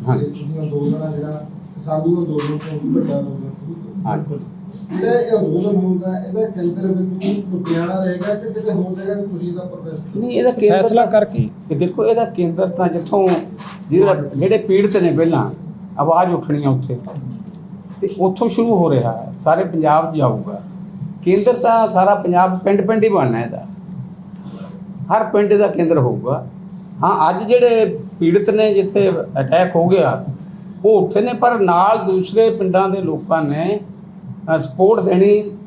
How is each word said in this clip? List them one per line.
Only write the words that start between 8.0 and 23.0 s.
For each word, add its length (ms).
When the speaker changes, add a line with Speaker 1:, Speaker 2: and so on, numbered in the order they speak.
Speaker 2:
ਰਹੇਗਾ 280
ਕਿ 200
ਕਿਤੇ 180
ਹੋਰ 300
ਜਗ੍ਹਾ 140
ਵੀ 120
ਤੁਸੀਂ 220
ਇਹਦਾ 140
ਪ੍ਰੋਟੈਸਟ 540
Speaker 1:
ਨਹੀਂ, 140
ਇਹਦਾ 200
ਕੇਂਦਰ 240
Speaker 3:
ਫੈਸਲਾ 300
Speaker 1:
ਤਾਂ 60
Speaker 3:
ਕਰਕੇ। 380
Speaker 1:
ਇਹ 40
ਦੇਖੋ, 300
ਇਹਦਾ 200
ਕੇਂਦਰ 420
ਤਾਂ 200
ਜਿੱਥੋਂ 400
ਜਿਹੜਾ, 240
ਜਿਹੜੇ 220
ਪੀੜਤ 400
ਨੇ 200
ਪਹਿਲਾਂ 340
ਆਵਾਜ਼ 340
ਉੱਠਣੀ 300
ਆ 60
ਉੱਥੇ, 280
ਤੇ 80
ਉੱਥੋਂ 300
ਸ਼ੁਰੂ 260
ਹੋ 160
ਰਿਹਾ 200
ਹੈ, 280
ਸਾਰੇ 240
ਪੰਜਾਬ 500
'ਚ 40
ਜਾਊਗਾ। 440
ਕੇਂਦਰ 300
ਤਾਂ 340
ਸਾਰਾ 280
ਪੰਜਾਬ 440
ਪਿੰਡ 280
ਪਿੰਡ 160